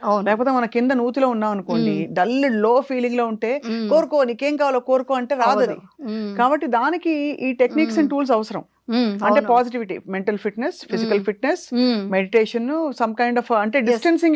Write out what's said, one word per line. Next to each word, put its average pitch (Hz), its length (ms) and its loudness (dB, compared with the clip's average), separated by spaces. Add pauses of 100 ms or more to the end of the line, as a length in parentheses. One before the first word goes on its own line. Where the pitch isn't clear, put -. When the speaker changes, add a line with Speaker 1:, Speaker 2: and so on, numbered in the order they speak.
Speaker 1:
అవును. 208 220 0
Speaker 2:
లేకపోతే 220 260 2
మన 247 140 0
కింద 240 260 0
నూతిలో 254 380 0
ఉన్నాం 214 220 -2
అనుకోండి, 165 540 -2
Speaker 1:
మ్మ్. 160 100 -10
Speaker 2:
డల్ 226 260 0
లో 233 400 2
ఫీలింగ్ 247 340 -2
లో 240 100 0
ఉంటే 226 400 -4
Speaker 1:
మ్మ్. 226 240 -4
Speaker 2:
"కోరుకో 294 340 2
నీకేం 269 340 -2
కావాలో 269 220 0
కోరుకో" 262 340 0
అంటే 254 220 -2
రాదు 254 240 2
అది. 247 140 2
Speaker 1:
అవదు. - 300 -18
మ్మ్. 214 340 -6
Speaker 2:
కాబట్టి 285 300 2
దానికి 302 520 0
ఈ 285 340 -4
టెక్నిక్స్ 254 420 0
and 320 80 2
Speaker 1:
మ్మ్. 285 60 0
Speaker 2:
టూల్స్ 277 220 0
అవసరం. 220 320 -2 (260)
Speaker 1:
మ్మ్, 233 220 0
Speaker 2:
అంటే 202 140 -4
Speaker 1:
అవును. 214 220 4
Speaker 2:
పాజిటివిటీ, 240 600 0
మెంటల్ 196 300 -2
ఫిట్‌నెస్, 226 540 -6
ఫిజికల్ 220 220 -2
Speaker 1:
మ్మ్. 202 120 0
Speaker 2:
ఫిట్‌నెస్, 262 480 -4
Speaker 1:
మ్మ్. 233 380 0
Speaker 2:
మెడిటేషన్, 220 600 0
some 269 400 -2
kind 240 280 0
of, 240 140 -2
అంటే 214 260 2
Speaker 1:
ఎస్. 220 60 0
Speaker 2:
distancing 320 500 2